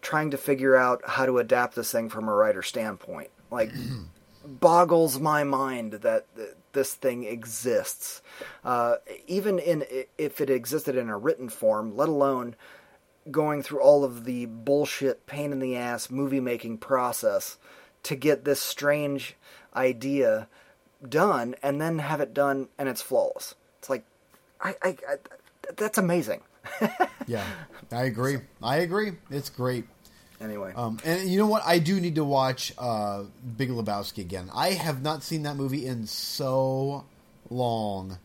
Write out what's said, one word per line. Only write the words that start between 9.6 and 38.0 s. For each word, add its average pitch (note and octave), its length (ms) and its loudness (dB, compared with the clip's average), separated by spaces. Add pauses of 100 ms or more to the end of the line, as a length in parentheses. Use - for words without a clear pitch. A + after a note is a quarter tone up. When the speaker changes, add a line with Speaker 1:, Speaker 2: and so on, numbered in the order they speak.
Speaker 1:
i-, C3 160 -6 (120)
if D3+ 240 -2
it C3+ 80 0
existed C3 440 0
in A#2+ 140 0
a G#2+ 80 -4
written B2+ 320 -2
form, A2 480 0
let D3 140 2
alone C3+ 440 0 (760)
going D3 320 0
through C#3+ 180 -6
all C#3+ 240 8
of A#2+ 220 -4
the B2 180 -4
bullshit, C3+ 840 0
pain D3 260 -6
in C3+ 60 -4
the C3 160 -2
ass A#2+ 360 -6
movie C3+ 300 0
making A#2+ 360 -4
process B2 800 0 (460)
to - 120 -4
get C#3 300 2
this C#3 160 2
strange C#3+ 720 -2 (400)
idea B2 720 2 (600)
done C3+ 540 2
and C#3+ 180 0
then D#3+ 200 0
have D3 200 -2
it B2+ 140 -2
done C#3 420 2
and C#3 140 -4
it's A#2 100 -6
flawless. - 540 -2 (240)
It's - 100 -20
like, B2 160 -2 (560)
I, F#3+ 220 -4
I, F#3 60 2 (200)
I, C#3+ 80 -2 (600)
that's G#3 200 -2
amazing. E3+ 460 0 (380)
<laughs> A3 100 2 (360)
Speaker 2:
Yeah, A2+ 160 -4 (480)
I A#2+ 140 -4
agree. C3 320 -2 (260)
I A#2 180 0
agree. F#3+ 320 -2 (180)
It's C3+ 180 -6
great. B2 380 -4 (560)
Speaker 1:
Anyway. G#2 340 -10
Speaker 2:
Um, A#2 300 -4
and F3+ 200 0
you F#3 120 2
know G#3+ 80 6
what? G#3+ 180 2
I F3 140 6
do F3 200 2
need F3 180 0
to D#3 80 2
watch, C3 520 0
uh, G#2 460 -2 (340)
Big B2+ 140 -2
Lebowski G#2 480 -4
again. F#2 360 -8
I E3 180 0
have D3+ 280 -2
not D3+ 220 -4
seen D#3+ 220 -4
that C#3+ 120 -6
movie C#3 300 -2
in A#2+ 200 -4
so C3+ 1000 -2 (420)
long. G#2+ 760 -2